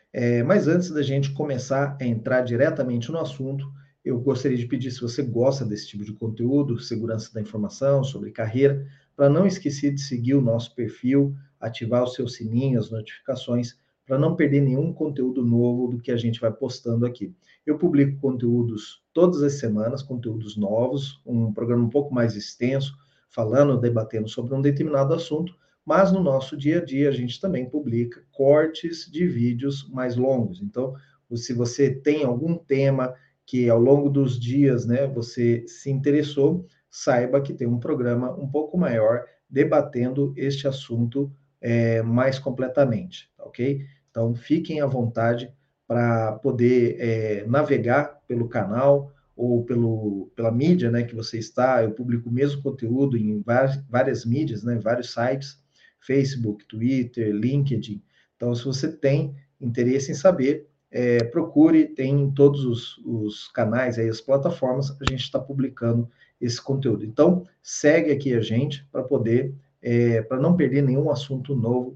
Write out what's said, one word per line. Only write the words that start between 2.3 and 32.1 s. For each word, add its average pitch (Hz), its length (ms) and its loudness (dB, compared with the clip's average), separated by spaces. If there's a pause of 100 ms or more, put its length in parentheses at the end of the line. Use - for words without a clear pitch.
diretamente 123 720 0
no 165 80 -4
assunto, 139 520 -8 (320)
eu 127 160 -2
gostaria 127 380 0
de 117 80 -2
pedir, 131 240 -4
se 117 100 -10
você 120 220 -6
gosta 123 420 0
desse 104 240 -6
tipo 104 160 -12
de 101 80 -10
conteúdo, 120 680 -2
segurança 110 520 -6
da 110 80 -8
informação, 120 640 0
sobre - 280 -8
carreira, 131 560 2 (280)
pra 139 140 6
não 165 160 4
esquecer 143 480 0
de 139 80 -4
seguir 123 320 -2
o 139 80 6
nosso 117 320 0
perfil, 135 600 0 (240)
ativar 120 440 -2
o 123 40 -2
seu 120 200 -6
sininho, 120 520 0
as 104 100 -4
notificações, 120 880 -6 (300)
pra 135 100 0
não 160 180 2
perder 143 260 4
nenhum 139 300 2
conteúdo 135 540 -2
novo 120 420 2
do 123 120 -4
que 123 120 -6
a 120 60 0
gente 113 240 -2
vai 113 100 0
postando 117 540 -2
aqui. 101 260 -6 (320)
Eu 151 140 0
publico 143 420 2
conteúdos 120 840 -2 (100)
todas 165 300 4
as 139 160 2
semanas, 110 420 -2
conteúdos 113 560 -8
novos, 120 640 -2
um 113 300 -2
programa 120 300 0
um 117 80 0
pouco 143 200 -2
mais 117 240 0
extenso, 127 640 -4 (320)
falando, 120 500 2
debatendo 113 480 -2
sobre 123 280 -8
um 139 80 -2
determinado 143 500 2
assunto, 165 400 -4 (300)
mas 180 280 4
no 190 100 2
nosso 135 340 0
dia 147 220 0
a 170 80 -2
dia 139 240 0
a - 20 0
gente 123 300 -4
também 127 260 -4
publica 120 640 -4
cortes 156 800 2
de 170 140 -2
vídeos 123 640 -2
mais 127 260 -6
longos. 120 460 0
Então, 127 320 -6 (400)
se 117 200 -6
você 120 360 2
tem 147 340 0